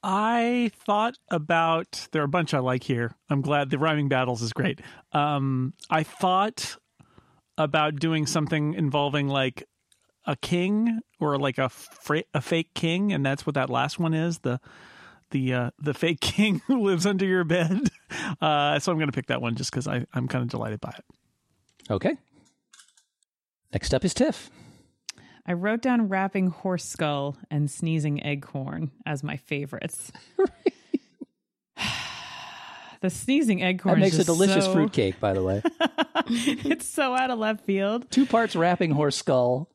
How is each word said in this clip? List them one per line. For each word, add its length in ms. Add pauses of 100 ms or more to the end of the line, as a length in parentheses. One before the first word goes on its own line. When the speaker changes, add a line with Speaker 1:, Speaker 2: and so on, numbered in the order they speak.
Speaker 1:
I 640 (160)
thought 300 (160)
about, 800
there 100
are 40
a 40
bunch 240
I 60
like 240
here. 320 (140)
I'm 120
glad 280
the 100
rhyming 300
battles 320
is 100
great. 300 (320)
Um, 600 (160)
I 140
thought 720 (840)
about 380
doing 300
something 480
involving, 560
like, 340 (600)
a 100
king 640 (220)
or, 180
like, 180
a 120
fra-, 640
a 80
fake 320
king, 400
and 120
that's 200
what 100
that 140
last 280
one 160
is. 260
The, 200 (720)
the, 220
uh, 160 (100)
the 140
fake 260
<laughs> 0
king 480
who 160
lives 220
under 200
your 200
bed. 440 (520)
Uh, 380
so 120
I'm 80
gonna 140
pick 140
that 140
one 140
just 160
'cause 160
I, 260
I'm 140
kinda 200
delighted 340
by 160
it. 80 (840)
Speaker 2:
Okay. 280 (1500)
Next 220
up 120
is 80
Tiff. 360 (960)
Speaker 3:
I 80
wrote 280
down 260
wrapping 440
horse 340
skull 500 (160)
and 180
sneezing 540
eggcorn 680 (140)
as 180
my 120
favorites. 760 (260)
<laughs> 60 (1300)
<sighs> 60 (1200)
The 80
sneezing 500
eggcorn 360
Speaker 2:
That 40
makes 160
Speaker 3:
is 60
Speaker 2:
a 20
delicious 400
Speaker 3:
so 100
Speaker 2:
fruitcake, 460
by 140
the 100
way. 240
Speaker 3:
<laughs> 40 (540)
It's 640
so 260
out 180
of 80
left 260
field. 440
Speaker 2:
Two 160
parts 300
wrapping 360
horse 260
skull. 580